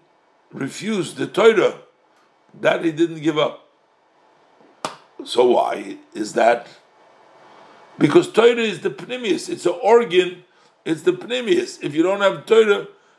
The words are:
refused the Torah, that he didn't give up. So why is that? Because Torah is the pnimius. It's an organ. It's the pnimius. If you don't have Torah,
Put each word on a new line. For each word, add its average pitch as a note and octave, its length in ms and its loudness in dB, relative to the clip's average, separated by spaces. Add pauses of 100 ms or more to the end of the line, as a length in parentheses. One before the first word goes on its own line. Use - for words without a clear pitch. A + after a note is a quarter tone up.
(520)
refused F3 640 -6
the C3+ 100 -6
Torah, F#3 520 2 (800)
that E3 240 0
he E3 80 -2
didn't D#3+ 280 -2
give D3+ 180 -2
up. - 300 -4 (1600)
So B2 200 2
why G2+ 540 0 (160)
is G#2 180 -8
that? A#2 340 2 (1300)
Because E3 340 4
Torah A#3 240 4
is G#3+ 240 -4
the G3 100 -6
pnimius. A#3 580 -6
It's E3+ 180 -8
an E3+ 160 0
organ. F3+ 600 2 (400)
It's D#3+ 180 -4
the F3+ 100 2
pnimius. A3+ 720 -4
If D3 120 -8
you D#3+ 80 2
don't G3 180 0
have F3+ 260 0
Torah, G#3+ 400 4 (320)